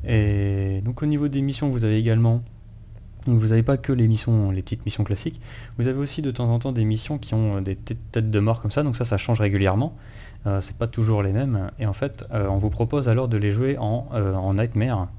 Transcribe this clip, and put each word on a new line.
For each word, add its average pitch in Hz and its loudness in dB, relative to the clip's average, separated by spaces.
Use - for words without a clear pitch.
Et 101 2
donc 120 -4
au 147 0
niveau 147 2
des 139 0
missions 139 0
vous 123 0
avez 107 4
également, 113 4
donc 120 4
vous 110 4
avez 113 6
pas 135 2
que - -4
les 123 4
missions, 110 2
les 95 -2
petites - -8
missions 104 -2
classiques, 101 -4
vous 120 2
avez 131 -2
aussi 139 -4
de 143 -2
temps 120 0
en 117 4
temps 131 -2
des 117 2
missions 110 0
qui - -6
ont, 110 2
euh, 98 -2
des 95 -2
tê-, - -10
têtes 110 0
de 107 2
mort 113 2
comme 104 -2
ça, 143 0
donc 135 0
ça, 120 -2
ça 113 0
change 113 0
régulièrement, 101 2
euh, 98 0
c'est - -10
pas 117 -4
toujours 110 2
les 98 2
mêmes, 110 0
et 110 -2
en 101 0
fait, - -6
euh, 101 0
on 98 2
vous 107 2
propose 123 0
alors 120 4
de 113 2
les 101 2
jouer 131 0
en, 117 -2
euh, 98 0
en 95 0
Nightmare. 107 0